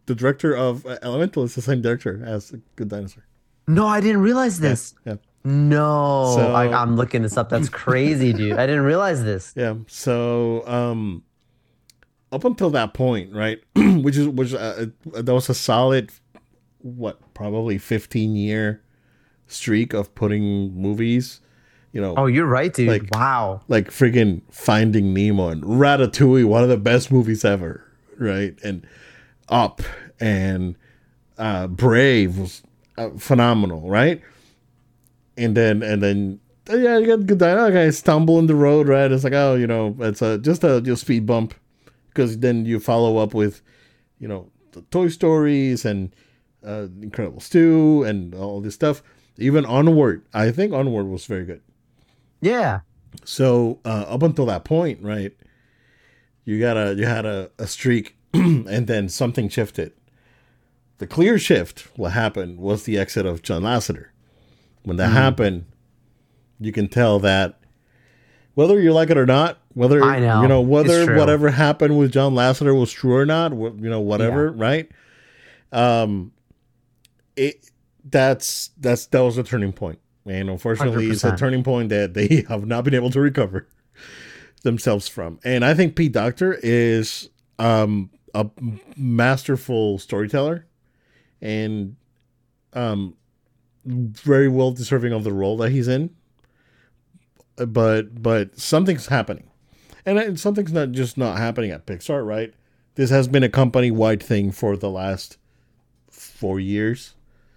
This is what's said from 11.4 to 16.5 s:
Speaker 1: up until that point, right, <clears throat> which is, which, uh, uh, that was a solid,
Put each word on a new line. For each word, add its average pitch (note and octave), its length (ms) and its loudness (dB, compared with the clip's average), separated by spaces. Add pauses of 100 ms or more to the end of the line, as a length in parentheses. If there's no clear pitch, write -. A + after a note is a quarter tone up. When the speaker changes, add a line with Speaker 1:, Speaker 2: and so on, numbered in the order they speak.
Speaker 1:
up C3+ 120 -6
until G#3 260 0
that A#2+ 220 -2
point, A2 400 -4
right, A2 360 -6
<clears throat> - 80 -4
which E3+ 400 2
is, D3 120 0
which, C3 240 -4
uh, C3 40 -6 (580)
uh, A#2 80 -8
that B2 100 -2
was B2+ 160 0
a B2+ 60 -2
solid, B2+ 560 0 (720)